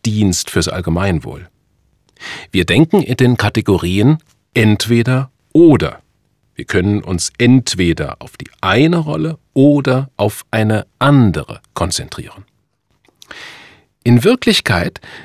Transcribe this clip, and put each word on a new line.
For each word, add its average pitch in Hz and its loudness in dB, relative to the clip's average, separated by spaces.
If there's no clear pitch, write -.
Dienst 107 0
fürs 78 -2
Allgemeinwohl. 87 -6
Wir 90 0
denken 160 2
in - -4
den 123 4
Kategorien 104 0
entweder 117 0
oder. 143 4
Wir - -12
können 101 -2
uns 87 -6
entweder 92 0
auf - -20
die - -18
eine 139 2
Rolle 156 -6
oder 135 2
auf - -4
eine 110 -2
andere 120 2
konzentrieren. - -10
In 120 4
Wirklichkeit 180 0